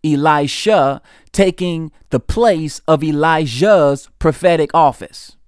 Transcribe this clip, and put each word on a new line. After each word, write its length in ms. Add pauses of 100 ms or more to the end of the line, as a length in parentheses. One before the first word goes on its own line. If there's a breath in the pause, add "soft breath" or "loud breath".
Elisha 960 (300 soft breath)
taking 580 (200)
the 100
place 680
of 160
Elijah's 1080 (100)
prophetic 540
office 640 (120)